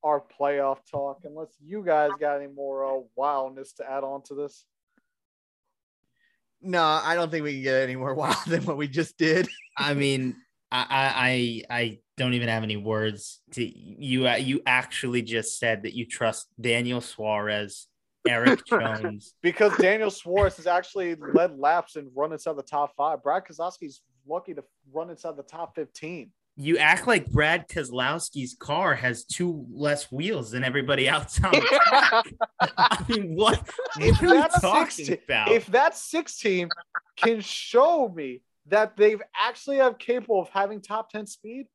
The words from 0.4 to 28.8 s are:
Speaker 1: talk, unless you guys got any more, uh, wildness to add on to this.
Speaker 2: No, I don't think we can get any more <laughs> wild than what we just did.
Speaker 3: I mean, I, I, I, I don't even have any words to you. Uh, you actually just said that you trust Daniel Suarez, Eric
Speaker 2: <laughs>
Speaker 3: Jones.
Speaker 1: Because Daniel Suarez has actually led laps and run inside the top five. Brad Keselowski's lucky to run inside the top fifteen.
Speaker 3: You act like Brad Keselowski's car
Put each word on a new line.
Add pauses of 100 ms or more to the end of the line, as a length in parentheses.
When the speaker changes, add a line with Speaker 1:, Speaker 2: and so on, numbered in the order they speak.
Speaker 1:
talk,
unless (160)
you
guys (100)
got
any
more,
uh, (160)
wildness
to
add
on
to
this. (2000)
Speaker 2:
No,
I
don't
think
we
can
get
any
more
<laughs>
wild (100)
than
what
we
just
did. (300)
Speaker 3:
I
mean, (340)
I,
I,
I,
I (200)
don't
even
have
any
words (120)
to
you.
Uh,
you
actually
just
said
that
you
trust (120)
Daniel
Suarez, (420)
Eric
Speaker 2:
<laughs>
Speaker 3:
Jones. (100)
Speaker 1:
Because
Daniel
Suarez
has
actually (180)
led
laps
and
run
inside
the
top
five.
Brad
Keselowski's (260)
lucky
to (300)
run
inside
the
top
fifteen. (260)
Speaker 3:
You
act
like
Brad
Keselowski's
car